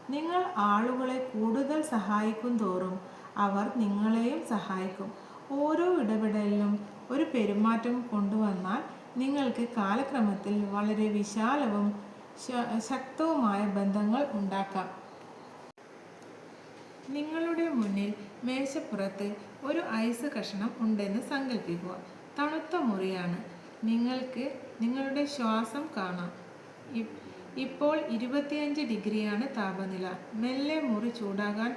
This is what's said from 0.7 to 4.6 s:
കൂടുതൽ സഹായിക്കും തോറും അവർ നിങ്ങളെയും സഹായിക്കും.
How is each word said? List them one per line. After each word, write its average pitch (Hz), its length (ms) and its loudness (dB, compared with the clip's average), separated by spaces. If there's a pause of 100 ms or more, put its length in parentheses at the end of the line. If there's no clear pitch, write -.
കൂടുതൽ 269 480 2
സഹായിക്കും 220 760 0
തോറും 185 540 0 (240)
അവർ 202 400 2
നിങ്ങളെയും 226 720 2
സഹായിക്കും. 190 640 -2 (380)